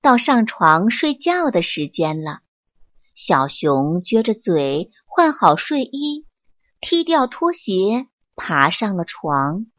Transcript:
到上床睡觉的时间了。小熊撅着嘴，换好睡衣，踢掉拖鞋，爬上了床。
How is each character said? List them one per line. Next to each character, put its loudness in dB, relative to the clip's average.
到 4
上 2
床 4
睡 -2
觉 -2
的 0
时 -6
间 -4
了。 -10
小 0
熊 -2
撅 0
着 0
嘴， -2
换 2
好 4
睡 -4
衣， -6
踢 0
掉 2
拖 -2
鞋， -2
爬 2
上 -4
了 -2
床。 -4